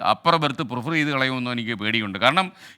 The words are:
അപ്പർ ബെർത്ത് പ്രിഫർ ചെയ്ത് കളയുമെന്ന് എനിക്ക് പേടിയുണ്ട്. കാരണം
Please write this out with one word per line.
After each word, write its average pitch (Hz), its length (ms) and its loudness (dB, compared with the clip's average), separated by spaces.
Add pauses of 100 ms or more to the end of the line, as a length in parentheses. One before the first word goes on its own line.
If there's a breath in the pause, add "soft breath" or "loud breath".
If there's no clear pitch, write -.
(100)
അപ്പർ 170 260 2
ബെർത്ത് 151 260 0
പ്രിഫർ 123 300 -6
ചെയ്ത് 151 180 0
കളയുമെന്ന് 131 400 -2
എനിക്ക് 117 240 -4
പേടിയുണ്ട്. 104 440 -2
കാരണം 165 340 4 (260 loud breath)